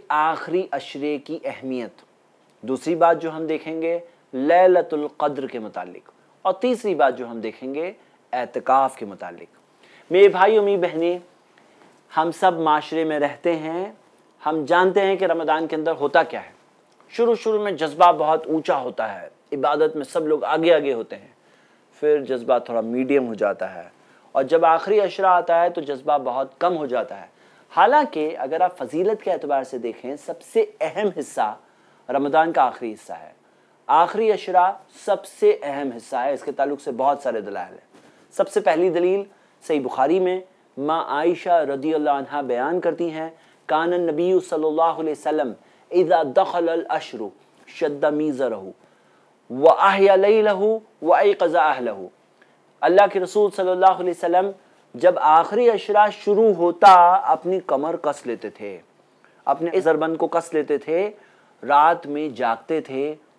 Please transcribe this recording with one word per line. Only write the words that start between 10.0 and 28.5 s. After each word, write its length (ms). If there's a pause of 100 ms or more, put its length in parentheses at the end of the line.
मेरे 160
भाई, 320
मेरी 160
बहनें, 440 (960)
हम 160
सब 300
माशरे 440
में 140
रहते 340
हैं, 440 (480)
हम 220
जानते 340
हैं 180
कि 80
रमज़ान 400
के 100
अंदर 160
होता 300
क्या 180
है। 140 (600)
शुरू 200
शुरू 300
में 120
जज्बा 360
बहुत 340
ऊंचा 300
होता 300
है, 240 (220)
इबादत 440
में 80
सब 200
लोग 200
आगे 260
आगे 220
होते 240
हैं, 180 (680)
फिर 220
जज्बा 360
थोड़ा 220
मीडियम 460
हो 80
जाता 320
है, 260 (420)
और 80
जब 220
आखिरी 340
अशरा 320
आता 300
है 100
तो 100
जज्बा 380
बहुत 420
कम 140
हो 120
जाता 280
है। 160 (400)
हालांकि 640
अगर 280